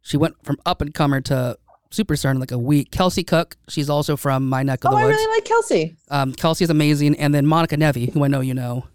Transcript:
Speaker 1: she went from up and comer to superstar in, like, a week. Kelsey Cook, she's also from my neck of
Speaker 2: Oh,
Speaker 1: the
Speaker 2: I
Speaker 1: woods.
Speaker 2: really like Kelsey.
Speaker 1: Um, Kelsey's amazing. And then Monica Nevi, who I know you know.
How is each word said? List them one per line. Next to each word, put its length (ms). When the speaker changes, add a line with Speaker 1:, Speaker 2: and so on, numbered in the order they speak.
Speaker 1:
she 160
went 260
from 220
up 160
and 120
comer 280
to 360
superstar 400
in, 80
like, 120
a 60
week. 340
Kelsey 320
Cook, 340
she's 220
also 280
from 300
my 160
neck 220
of 80
Speaker 2:
Oh, 20
Speaker 1:
the 60
Speaker 2:
I 40
Speaker 1:
woods. 120
Speaker 2:
really 180
like 100
Kelsey. 520
Speaker 1:
Um, 240
Kelsey's 360
amazing. 500
And 160
then 100
Monica 300
Nevi, 380
who 100
I 60
know 100
you 140
know. 420